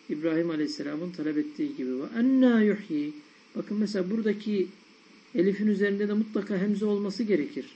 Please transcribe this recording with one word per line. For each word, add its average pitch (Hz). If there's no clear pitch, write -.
İbrahim 160
aleyhisselamın 151
talep 151
ettiği 147
gibi. 127
Ve 151
ennâ 247
yuhyi. 156
Bakın 214
mesela 196
buradaki 208
elifin 196
üzerinde 202
de 208
mutlaka 208
hemze 202
olması 202
gerekir. 160